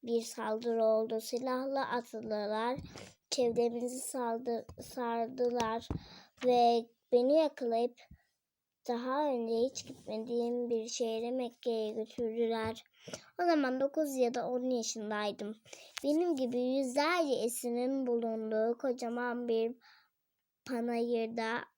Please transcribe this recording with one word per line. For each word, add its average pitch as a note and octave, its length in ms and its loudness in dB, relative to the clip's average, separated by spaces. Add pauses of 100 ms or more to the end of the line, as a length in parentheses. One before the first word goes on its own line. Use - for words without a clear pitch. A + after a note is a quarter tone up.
bir A#3 180 0
saldırı A3+ 640 0
oldu. A3 360 2
Silahlı B3+ 600 -2
atlılar A3+ 960 -2 (520)
çevremizi A#3+ 720 0
saldı-, A#3+ 640 -4 (160)
sardılar A#3 1040 -2 (580)
ve A#3+ 400 6 (260)
beni B3+ 260 8
yakalayıp B3 640 2 (880)
daha B3+ 380 0
önce A#3 280 0
hiç A#3+ 320 0
gitmediğim A#3+ 840 -4
bir A3+ 180 -2
şehre, A#3 440 -2
Mekke'ye A#3 600 -2
götürdüler. A3+ 920 -2 (580)
O F4 40 2
zaman C#4 340 4
dokuz C#4 360 0
ya B3 180 2
da A#3+ 160 -2
on B3 200 -2
yaşındaydım. G#3+ 840 -4 (480)
Benim D#4+ 320 2
gibi B3 240 0
yüzlerce C#4 720 2
esirin B3 760 -2
bulunduğu A3+ 680 0
kocaman A#3+ 680 -4
bir A3+ 280 0 (880)
panayırda A#3 1000 -2 (120)